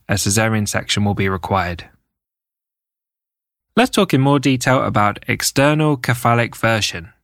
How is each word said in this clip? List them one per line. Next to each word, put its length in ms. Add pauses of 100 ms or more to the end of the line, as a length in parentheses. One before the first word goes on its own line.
a 60
caesarean 540
section 360
will 120
be 120
required. 640 (1900)
Let's 160
talk 220
in 80
more 180
detail 440
about 440
external 680
cephalic 580
version. 540 (140)